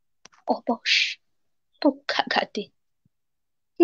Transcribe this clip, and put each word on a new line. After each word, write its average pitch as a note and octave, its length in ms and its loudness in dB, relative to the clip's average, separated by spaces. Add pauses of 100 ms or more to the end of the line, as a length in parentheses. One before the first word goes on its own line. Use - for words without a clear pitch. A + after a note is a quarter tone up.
(460)
অবশ - 720 -2 (680)
পক্ষাঘাতে। - 800 -2 (1200)